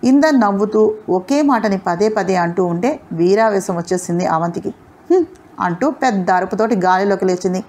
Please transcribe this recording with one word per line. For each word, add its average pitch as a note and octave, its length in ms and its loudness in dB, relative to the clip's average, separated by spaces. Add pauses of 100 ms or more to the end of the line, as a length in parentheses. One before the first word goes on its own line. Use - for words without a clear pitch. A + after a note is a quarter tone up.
ఇందర్ C#4 360 4
నవ్వుతూ G#3+ 540 2 (160)
ఒకే F#3+ 320 0
మాటని A3+ 360 0 (100)
పదే F#3 220 0
పదే G3 260 -2
అంటూ F3 300 0
ఉంటే F3+ 340 -2 (120)
వీరావేశం G3 640 0
వచ్చేసింది F3 500 -4
అవంతికి. E3 440 -4 (420)
హ్మ్ F4 140 4 (340)
అంటూ F3+ 320 -2
పెద్ద G3+ 400 -2
అరుపుతోటి F#3+ 440 0
గాలిలోకి F#3 500 0
లేచింది. F3+ 440 -2